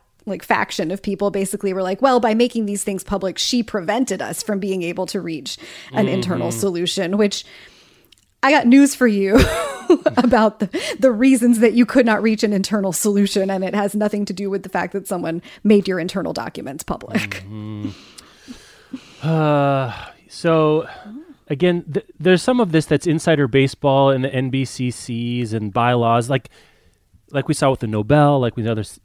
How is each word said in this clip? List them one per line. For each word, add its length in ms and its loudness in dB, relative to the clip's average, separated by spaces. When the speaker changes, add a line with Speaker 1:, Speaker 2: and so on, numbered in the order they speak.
Speaker 1:
like, 160 -8
faction 480 -2
of 100 -6
people 300 -2
basically 420 -4
were 100 -4
like, 180 -4
"Well, 180 4
by 160 0
making 300 0
these 180 -6
things 200 -6
public, 340 -4
she 260 -2
prevented 580 -2
us 220 -8
from 160 -4
being 240 -4
able 240 -4
to 140 -6
reach 360 -10
an 140 2
internal 420 -2
Speaker 2:
Mm-hmm. 100 -6
Speaker 1:
solution," 580 -2
which 280 0
I 80 4
got 160 4
news 260 8
for 140 2
you 280 2
<laughs> 540 0
about 440 2
the, 100 -4
the 120 6
reasons 480 4
that 140 4
you 120 6
could 200 4
not 160 2
reach 220 0
an 100 0
internal 400 -2
solution. 560 0
And 140 -2
it 100 -6
has 220 -2
nothing 300 -2
to 80 -8
do 160 -6
with 140 -4
the 60 -14
fact 240 -4
that 140 -8
someone 340 -6
made 240 4
your 120 -2
internal 340 -6
documents 500 -10
public. 680 -8
Speaker 2:
Mm-hmm. 400 -10
Uh, 680 0
so 580 0
again, 440 0
th-, 140 -4
there's 240 4
some 160 2
of 120 0
this 140 2
that's 220 0
insider 400 2
baseball 640 2
in 100 0
the 120 -4
N 160 -2
B 160 -2
C 260 -4
Cs 600 -6
and 200 -2
bylaws, 560 2
like, 200 -2
like 160 -4
we 60 0
saw 180 2
with 100 -2
the 60 -4
Nobel, 520 4
like 160 -2
with 120 -4
other 140 -2
s-, 240 -10